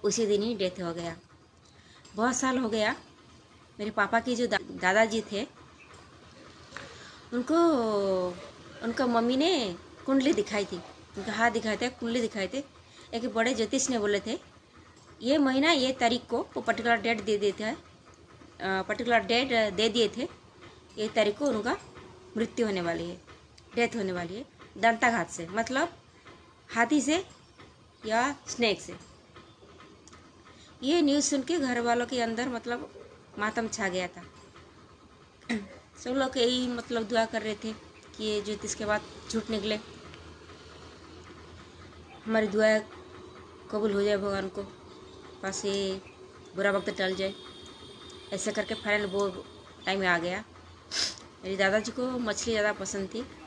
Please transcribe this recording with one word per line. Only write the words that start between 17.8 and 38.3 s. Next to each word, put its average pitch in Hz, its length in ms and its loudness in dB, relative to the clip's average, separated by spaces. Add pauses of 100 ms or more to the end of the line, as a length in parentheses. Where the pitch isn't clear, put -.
particular 226 360 2
date 226 540 2
दे 214 160 2
दिए 220 280 2
थे, 277 120 -4 (680)
"ये 220 120 -2
तारीख 208 280 2
को 294 80 0
उनका 240 320 0 (600)
मृत्यु 226 280 0
होने 196 160 0
वाली 170 280 -2
है, 180 120 -12 (540)
death 233 120 4
होने 214 240 -2
वाली 175 240 -6
है, 254 100 -10 (320)
दंता 226 340 4
घात 185 180 0
से, 165 180 -8
मतलब 254 500 -2 (800)
हाथी 233 260 6
से 311 260 2 (800)
या 240 300 2 (120)
snake - 340 2
से।" - 140 -14 (1900)
ये 320 180 4
news 285 240 4
सुन 269 180 0
के 330 160 0
घर 247 220 0
वालों 240 240 2
के 247 160 -2
अंदर, 233 280 -2
मतलब, 240 580 -8 (320)
मातम 220 280 -2
छा 202 220 -2
गया 180 180 -2
था। 180 160 -14 (1300)
<clears throat> - 520 -10
सब 247 60 -8
लोग 262 280 0
यही, 254 300 2
मतलब, 233 360 -4
दुआ 226 220 2
कर 220 160 -4
रहे 214 140 -4
थे 220 180 -8 (440)
कि - 60 -6
ये 208 180 0